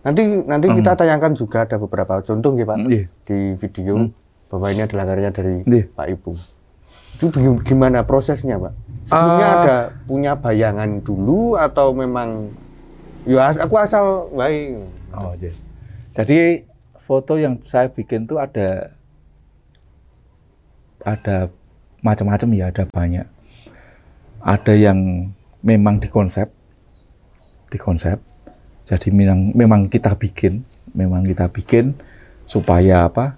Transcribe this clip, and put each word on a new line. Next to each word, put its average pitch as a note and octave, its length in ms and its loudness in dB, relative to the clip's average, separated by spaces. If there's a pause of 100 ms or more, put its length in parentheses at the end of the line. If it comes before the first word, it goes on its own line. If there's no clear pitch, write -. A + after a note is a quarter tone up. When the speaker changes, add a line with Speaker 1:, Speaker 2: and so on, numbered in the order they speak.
Speaker 1:
Nanti, D3+ 200 0 (200)
nanti D3 300 0
kita G#3+ 220 4
Speaker 2:
Hmm. F3+ 80 -2
Speaker 1:
tayangkan D#3 320 2
juga A#2 280 -4
ada A2+ 140 -4
beberapa G2 460 -4
contoh A2 320 -2
ya, A#2+ 100 -2
Pak, G#2+ 140 -2
Speaker 2:
Hmm, A2 100 -4
iya. A2+ 160 2 (200)
Speaker 1:
di G2+ 140 -4 (200)
video F#2+ 400 -6
Speaker 2:
Hmm. A2+ 120 0 (380)
Speaker 1:
bahwa F#2+ 220 -4
ini G2 120 -2
adalah G#2 260 -4
karya G2 220 -2
dari F#2 340 -4
Speaker 2:
Iya. A#2+ 260 4
Speaker 1:
Pak D2 180 -8
Ipung. E2+ 300 -8 (760)
Itu - 160 -4
bagaimana C3 760 2
prosesnya, C3 520 -2
Pak? F#2 180 -8 (300)
Sebelumnya E3+ 420 4
Speaker 2:
Ah. F3 120 4
Speaker 1:
ada D3+ 180 4 (260)
punya C#3 320 -2
bayangan G#2+ 680 -2
dulu D#3+ 560 0
atau C#3+ 340 2
memang, B2 560 -6 (760)
ya C3 260 4
as-, D#3 100 -2
aku E3 160 0
asal G#3 300 2 (260)
baik? C3+ 560 -4 (240)
Speaker 2:
Oh, F#2+ 240 -10
iya. F2 160 -10 (600)
Jadi D#3+ 500 2 (380)
foto C3+ 340 -2
yang C#3 260 -2
saya B2+ 280 0
bikin A2+ 340 -6
tuh D3+ 160 -6
ada, G2+ 560 -6 (2000)
ada F#2+ 500 -4 (480)
macam-macam G#2+ 520 0
ya, G2 180 0
ada F#2+ 160 -4
banyak. F2 420 -4 (1120)
Ada G2+ 340 2
yang F#2+ 580 2 (280)
memang G#2 400 2
dikonsep, G2+ 480 -2 (1200)
dikonsep. F2+ 560 -4 (640)
Jadi F#2 260 -2
memang, F#2+ 420 4
memang A2 320 6
kita G2+ 280 0
bikin, G2+ 500 -2 (280)
memang F#2 320 0
kita F2+ 240 0
bikin A#2 460 0 (500)
supaya F2+ 600 4
apa B2+ 320 -2